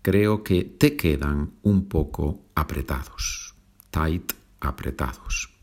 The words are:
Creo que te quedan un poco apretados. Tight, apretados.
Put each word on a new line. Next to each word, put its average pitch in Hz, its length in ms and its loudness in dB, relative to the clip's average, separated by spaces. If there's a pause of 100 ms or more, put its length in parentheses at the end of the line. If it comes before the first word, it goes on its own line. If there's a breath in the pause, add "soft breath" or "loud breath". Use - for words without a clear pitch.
Creo 104 420 2
que 90 200 2
te 147 320 2
quedan 73 560 0 (120)
un 98 260 4
poco - 560 -2 (100)
apretados. - 1000 -4 (360)
Tight, 80 400 -2 (300)
apretados. - 880 -4 (140)